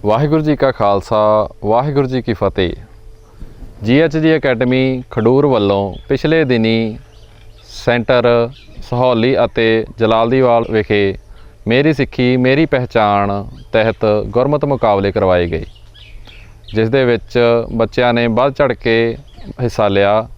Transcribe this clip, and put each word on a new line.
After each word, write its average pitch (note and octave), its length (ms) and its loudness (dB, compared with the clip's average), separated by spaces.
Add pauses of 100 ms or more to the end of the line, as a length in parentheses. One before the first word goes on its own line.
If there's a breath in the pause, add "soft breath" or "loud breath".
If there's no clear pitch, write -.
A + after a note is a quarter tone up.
ਵਾਹਿਗੁਰੂ C#3+ 360 2
ਜੀ D3+ 140 2
ਕਾ C3+ 160 2
ਖਾਲਸਾ, G#2+ 760 2 (180)
ਵਾਹਿਗੁਰੂ C3+ 420 0
ਜੀ B2+ 140 -4
ਕੀ A2+ 120 -4
ਫਤਿਹ। F#2 380 -2 (1120 loud breath)
ਜੀ B2 160 4
ਐਚ D#3 180 0
ਜੀ D#3+ 180 2
ਅਕੈਡਮੀ C3 680 0 (100)
ਖਡੂਰ B2+ 340 2
ਵੱਲੋਂ G2+ 500 0 (140)
ਪਿਛਲੇ D#3 340 0
ਦਿਨੀ A2+ 540 0 (680)
ਸੈਂਟਰ A#2+ 600 0 (540)
ਸਹੌਲੀ B2 540 0 (100)
ਅਤੇ A2+ 400 0 (140)
ਜਲਾਲਦੀਵਾਲ A#2 720 2
ਵਿਖੇ G#2 440 0 (520 soft breath)
ਮੇਰੀ C#3 260 2
ਸਿੱਖੀ B2+ 440 0
ਮੇਰੀ C3 280 2
ਪਹਿਚਾਣ G#2 680 0 (420)
ਤਹਿਤ A2 320 0 (240)
ਗੁਰਮਤਿ C#3 380 0
ਮੁਕਾਬਲੇ G#2 440 0
ਕਰਵਾਏ F2+ 360 2
ਗਏ, D#2+ 180 -6 (1080 loud breath)
ਜਿਸ A2 160 0
ਦੇ C3+ 160 2
ਵਿੱਚ A#2+ 340 -2 (340)
ਬੱਚਿਆਂ A#2 400 0
ਨੇ A#2 140 0
ਵੱਧ B2 260 0
ਚੜ੍ਹ C3+ 200 -2
ਕੇ A#2 420 -2 (460)
ਹਿੱਸਾ A2 260 -2
ਲਿਆ G2+ 400 0 (100)